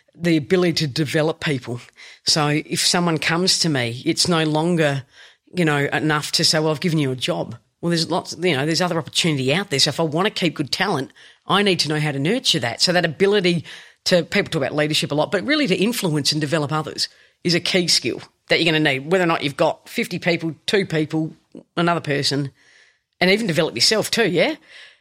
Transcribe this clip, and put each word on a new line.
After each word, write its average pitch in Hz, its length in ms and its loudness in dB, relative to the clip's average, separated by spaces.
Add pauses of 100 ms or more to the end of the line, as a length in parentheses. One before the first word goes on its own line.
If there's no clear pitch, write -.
(180)
the 165 200 2
ability 180 360 2
to 160 140 -2
develop 151 540 -2
people. 123 400 -6 (440)
So 147 220 2
if 151 380 -2
someone 175 320 2
comes 170 420 0
to 175 100 0
me, 123 360 -2
it's 160 220 0
no 165 160 2
longer, 156 600 2 (500)
you 180 120 0
know, 143 260 2
enough 151 420 0
to 165 120 2
say, 160 140 2
"Well, 156 120 0
I've 151 80 -4
given 165 200 0
you 135 120 0
a 127 60 -4
job." 147 400 -6 (240)
Well, 170 80 -2
there's 165 200 0
lots, - 300 -4
you 170 160 2
know, 131 100 0
there's 156 160 0
other 170 160 0
opportunity 139 560 0
out 196 180 -2
there. 135 80 0
So 156 100 2
if 147 100 -2
I 170 40 0
wanna 165 260 0
keep 180 260 -2
good 143 160 -6
talent, 180 400 -2 (360)
I 196 160 4
need 190 180 2
to 147 80 -2
know 151 100 0
how 151 140 0
to 139 60 -4
nurture 180 400 0
that. 117 220 -4
So 180 120 0
that 175 120 2
ability 180 600 2 (400)
to, 175 180 4
people 185 260 -2
talk 156 120 -2
about 131 140 -2
leadership 151 360 0
a 143 40 -2
lot, 147 160 0
but 190 120 0
really 285 240 0
to 180 80 2
influence 160 560 0
and 156 80 -2
develop 151 320 -2
others 156 380 -4 (340)
is 175 100 0
a 175 60 2
key 175 280 0
skill - 340 0 (280)
that 160 120 4
you're 170 100 2
gonna 156 80 4 (120)
need, 135 200 -4
whether 190 120 4
or 170 40 2
not 165 160 0
you've 143 140 -4
got - 320 0
fifty - 300 -4
people, 165 360 -2 (100)
two 196 200 2
people, 160 480 -2 (420)
another 170 260 2
person, 139 500 -2 (680)
and 180 120 2
even 214 160 0
develop 160 280 0
yourself 190 360 2
too, 220 180 2
yeah? 190 260 2 (460)